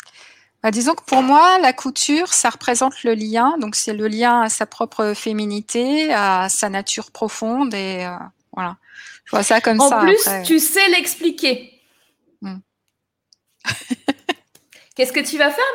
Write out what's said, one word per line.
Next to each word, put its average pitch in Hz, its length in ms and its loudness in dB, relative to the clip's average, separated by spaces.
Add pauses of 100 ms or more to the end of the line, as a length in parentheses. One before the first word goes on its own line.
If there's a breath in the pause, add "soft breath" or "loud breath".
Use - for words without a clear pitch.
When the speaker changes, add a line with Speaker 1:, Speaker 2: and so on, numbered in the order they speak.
(640 soft breath)
Speaker 1:
Bah, 220 80 2
disons 240 240 0
que - 80 -12
pour 262 180 2
moi, 311 380 6
la 277 140 4
couture, 302 600 -2
ça - 160 0
représente 254 540 -2
le 233 100 0
lien. 226 460 0
Donc, 214 160 -6
c'est - 180 -4
le 214 140 -4
lien 240 340 2
à 220 80 0
sa - 160 -4
propre 214 500 -4
féminité, 226 1000 -4
à 190 360 0
sa 202 200 -2
nature 196 420 -8
profonde. 226 640 -4
Et, 190 300 -6
euh, 180 100 -10 (380)
voilà. 185 240 -8 (480 loud breath)
Je - 60 -16
vois 208 120 0
ça 226 180 4
comme 226 200 2
Speaker 2:
En 277 80 6
Speaker 1:
ça, 233 100 2
Speaker 2:
plus, 381 280 6
Speaker 1:
après. 196 160 -4
Speaker 2:
tu 320 160 4
sais 392 300 2
l'expliquer. 339 840 -2 (720)
Speaker 1:
Hmm. 190 160 -12 (1080)
Speaker 2:
<laughs> - 1300 -10
Qu'est-ce 254 180 0
que 302 60 0
tu 294 180 -4
vas 294 140 4
faire 480 240 -2